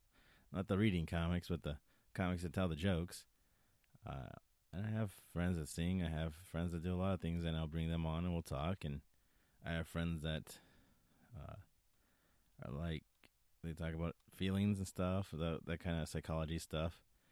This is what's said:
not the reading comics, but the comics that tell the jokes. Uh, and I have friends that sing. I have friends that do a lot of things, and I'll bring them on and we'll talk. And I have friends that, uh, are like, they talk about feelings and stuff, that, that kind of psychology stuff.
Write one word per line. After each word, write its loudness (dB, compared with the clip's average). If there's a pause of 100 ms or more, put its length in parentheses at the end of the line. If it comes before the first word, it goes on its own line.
(540)
not -2
the 4
reading 4
comics, 0
but 0
the -2 (400)
comics 2
that -4
tell 2
the 0
jokes. 0 (800)
Uh, -8 (380)
and -4
I -2
have 0 (200)
friends 4
that -2
sing. 2
I 2
have 0 (180)
friends 0
that -2
do 2
a 2
lot 2
of -2
things, 0
and 2
I'll 2
bring 0
them 2
on 0
and 2
we'll 2
talk. -2
And -2 (640)
I -2
have -2
friends 0
that, -4 (800)
uh, -10 (1080)
are -8
like, -2 (600)
they -4
talk -2
about -2 (200)
feelings 4
and -2
stuff, 0
that, 0
that -2
kind 0
of -2
psychology -2
stuff. -2 (320)